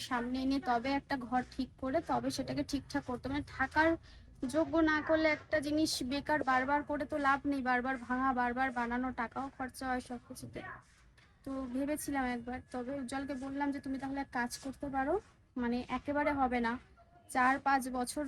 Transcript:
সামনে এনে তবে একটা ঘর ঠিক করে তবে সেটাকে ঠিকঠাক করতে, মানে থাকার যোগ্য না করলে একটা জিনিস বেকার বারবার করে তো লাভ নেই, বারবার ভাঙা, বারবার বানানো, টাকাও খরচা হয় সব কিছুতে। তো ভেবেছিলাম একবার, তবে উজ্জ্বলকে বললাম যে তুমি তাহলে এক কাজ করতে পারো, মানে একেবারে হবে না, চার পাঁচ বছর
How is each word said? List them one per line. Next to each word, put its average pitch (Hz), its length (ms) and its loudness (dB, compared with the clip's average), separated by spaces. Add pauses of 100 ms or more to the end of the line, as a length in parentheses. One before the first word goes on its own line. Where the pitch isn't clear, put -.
(100)
সামনে 247 340 0
এনে 269 140 2 (120)
তবে 240 200 2 (100)
একটা - 160 -2 (120)
ঘর 247 120 2 (140)
ঠিক 254 140 -2 (140)
করে 262 160 0 (120)
তবে 247 260 0
সেটাকে 262 340 -2
ঠিকঠাক 277 380 -2
করতে, 247 240 -4
মানে 285 120 -2 (120)
থাকার 302 320 4 (680)
যোগ্য 294 200 2 (160)
না 311 60 4 (120)
করলে 320 280 6
একটা - 300 -2
জিনিস 302 240 2 (200)
বেকার 285 300 2 (100)
বারবার 262 300 4 (100)
করে 294 220 -2
তো 302 40 -2 (100)
লাভ 269 140 6 (100)
নেই, 277 180 0
বারবার 254 280 2 (100)
ভাঙা, 254 220 2 (120)
বারবার 247 280 0 (100)
বানানো, 240 300 -2 (120)
টাকাও 247 260 -4 (100)
খরচা 254 340 -8
হয় 254 180 0
সব 247 200 -8
কিছুতে। - 320 -12 (840)
তো 269 60 -6 (240)
ভেবেছিলাম 277 500 -2 (100)
একবার, 247 240 -6 (140)
তবে 247 280 -6
উজ্জ্বলকে 269 340 -4 (100)
বললাম 277 300 -2
যে 277 100 -6
তুমি 269 180 -4
তাহলে 269 220 -4
এক - 140 -12
কাজ 240 120 0 (140)
করতে 262 300 -8
পারো, 269 200 2 (420)
মানে 240 220 0 (200)
একেবারে 294 420 0
হবে 247 260 2
না, 226 60 0 (600)
চার 262 200 6 (120)
পাঁচ 269 160 4 (160)
বছর 247 300 -2